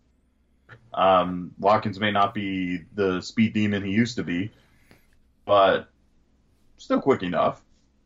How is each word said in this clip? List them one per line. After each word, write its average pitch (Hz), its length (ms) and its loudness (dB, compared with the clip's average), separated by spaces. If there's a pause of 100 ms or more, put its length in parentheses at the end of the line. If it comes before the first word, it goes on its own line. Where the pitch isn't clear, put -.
(920)
Um, 90 680 0
Watkins 101 400 0
may 107 100 0
not 98 240 0
be 92 460 -4 (120)
the 95 280 0
speed - 340 0
demon 104 300 0
he 98 80 -4
used 117 240 0
to 98 80 -6
be, 87 260 -6 (920)
but 98 440 4 (880)
still - 240 -2
quick 127 220 0
enough. 87 400 -2 (440)